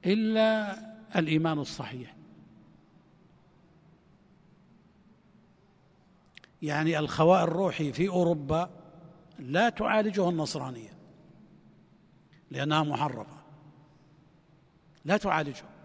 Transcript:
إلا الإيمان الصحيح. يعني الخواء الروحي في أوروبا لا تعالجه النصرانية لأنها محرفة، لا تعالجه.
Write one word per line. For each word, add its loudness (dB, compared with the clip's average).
إلا 2
الإيمان 0
الصحيح. -10
يعني 0
الخواء 6
الروحي -2
في 0
أوروبا 0
لا 0
تعالجه 0
النصرانية -4
لأنها 0
محرفة، -4
لا 2
تعالجه. -2